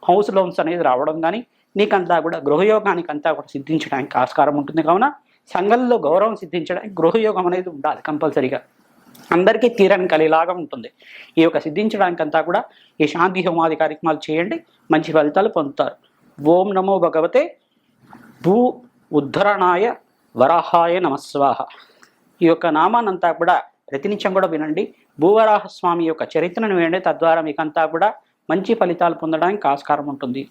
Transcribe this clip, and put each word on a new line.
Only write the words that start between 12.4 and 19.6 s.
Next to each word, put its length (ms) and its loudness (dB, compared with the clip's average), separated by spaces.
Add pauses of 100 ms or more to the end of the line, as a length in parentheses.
కూడా 120 0 (420)
ఈ 120 2
శాంతి 320 0
హోమాది 360 0
కార్యక్రమాలు 440 -2
చేయండి, 320 -4 (360)
మంచి 220 -2
ఫలితాలు 400 2
పొందుతారు. 400 -4 (420)
ఓం 380 4
నమో 180 0 (100)
భగవతే 380 0 (1000)
భూ 120 4 (640)
ఉద్ధరణాయ 640 2 (500)